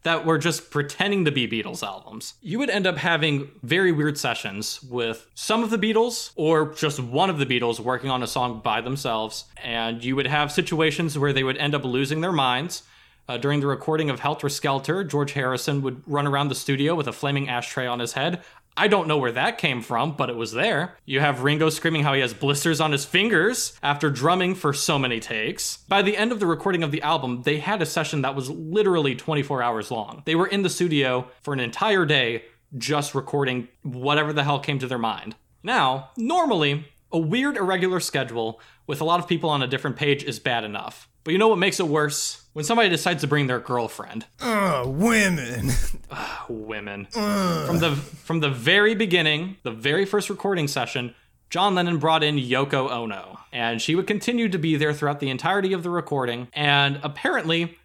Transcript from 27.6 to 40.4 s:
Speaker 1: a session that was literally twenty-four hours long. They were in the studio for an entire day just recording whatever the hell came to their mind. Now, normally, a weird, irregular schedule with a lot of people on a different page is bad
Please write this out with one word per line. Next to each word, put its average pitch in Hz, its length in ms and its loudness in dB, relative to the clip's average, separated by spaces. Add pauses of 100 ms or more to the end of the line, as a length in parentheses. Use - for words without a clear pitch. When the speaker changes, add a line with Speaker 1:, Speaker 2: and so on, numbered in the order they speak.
Speaker 1:
a 156 40 2
session 151 360 -2
that 131 140 0
was 131 140 -4
literally 165 680 2
twenty-four 143 460 -2
hours 113 300 0
long. 113 340 -6
They 160 100 2
were 180 120 4
in 202 140 0
the 180 80 2
studio 135 580 2 (140)
for 147 120 -6
an 135 60 -2
entire 185 460 2
day 123 400 2 (320)
just 143 360 -2
recording 135 540 -2 (160)
whatever 147 480 0
the 147 140 0
hell 143 140 0
came 143 200 -2
to 131 80 -4
their 127 100 -4
mind. 110 380 -4 (260)
Now, 139 540 0
normally, 226 680 2 (260)
a 170 80 2
weird, 247 380 0
irregular 185 420 0
schedule 117 600 -4 (260)
with 143 140 -4
a 156 40 -2
lot 175 140 4
of 175 80 -6
people 165 220 0
on 143 120 2
a 123 60 0
different 131 300 -2
page 143 260 2
is 120 160 -6
bad 117 240 -2